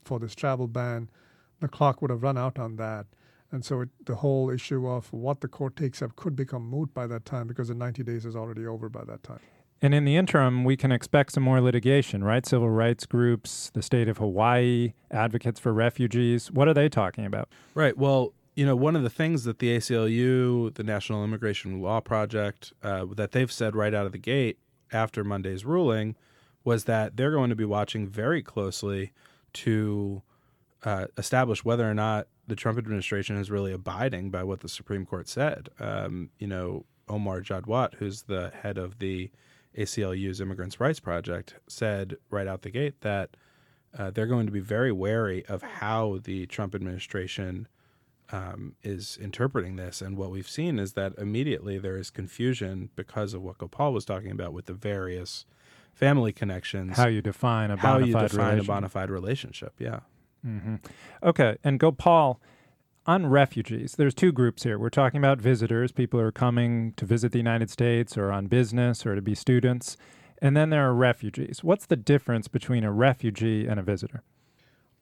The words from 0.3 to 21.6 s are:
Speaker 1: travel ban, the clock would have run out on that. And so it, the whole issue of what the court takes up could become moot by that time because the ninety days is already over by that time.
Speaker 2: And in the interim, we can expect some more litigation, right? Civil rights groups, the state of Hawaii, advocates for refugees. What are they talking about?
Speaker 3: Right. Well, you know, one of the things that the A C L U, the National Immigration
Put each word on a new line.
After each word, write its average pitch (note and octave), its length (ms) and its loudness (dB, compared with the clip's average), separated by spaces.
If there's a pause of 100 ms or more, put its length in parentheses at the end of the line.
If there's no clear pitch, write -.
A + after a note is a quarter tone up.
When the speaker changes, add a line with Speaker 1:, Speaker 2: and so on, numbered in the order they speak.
Speaker 1:
travel B2+ 320 -2
ban, A#2 420 -4 (520)
the D#3 60 -4
clock C#3 340 2
would C3+ 100 -2
have A#2 120 -2
run C3+ 140 0
out B2+ 220 -2
on A2+ 160 -6
that. A2 300 -6 (460)
And C3 140 -6
so B2+ 160 -4
it, B2 80 -6 (160)
the B2 100 -4
whole C3+ 340 2
issue B2+ 380 -4
of B2 240 -6
what B2+ 300 -4
the D3 60 -6
court C3+ 280 -6
takes C#3 260 -4
up A#2+ 140 -6
could C#3+ 200 -6
become B2+ 280 -4
moot C#3 300 -4
by B2 140 -6
that A#2 180 -8
time A#2+ 220 -6
because A#2+ 200 -6
the A#2+ 80 -6
ninety B2 280 -6
days A#2 220 -6
is A#2 100 -8
already A2+ 300 -8
over A2+ 240 -8
by A2+ 140 -12
that A2+ 180 -14
time. A#2 180 -16 (420)
Speaker 2:
And C#3+ 120 6
in D3 120 4
the C#3+ 100 6
interim, C3 480 4
we C3 140 4
can C3+ 140 2
expect C3+ 420 2
some C#3 100 2
more C3 180 6
litigation, B2 640 4
right? A2+ 220 2
Civil A#2 240 4
rights A2+ 360 2
groups, A#2+ 680 0
the A2 80 -2
state A#2 260 2
of G#2+ 100 0
Hawaii, A#2+ 760 4 (160)
advocates A2 500 0
for A#2 140 0
refugees. A#2+ 800 2
What C#3 160 6
are D#3+ 60 6
they D3 160 6
talking G#2+ 360 0
about? G2+ 240 -4 (240)
Speaker 3:
Right. D3 240 2
Well, C3+ 360 2 (220)
you C#3+ 100 2
know, C#3 100 6
one D3+ 220 4
of C#3+ 60 2
the A#2+ 60 0
things D#3+ 360 -2
that A#2 140 -4
the A#2+ 160 2
A A2+ 60 2
C A#2+ 140 -2
L A2+ 120 2
U, B2 640 2
the - 120 -8
National G#2 400 -2
Immigration G#2 580 -4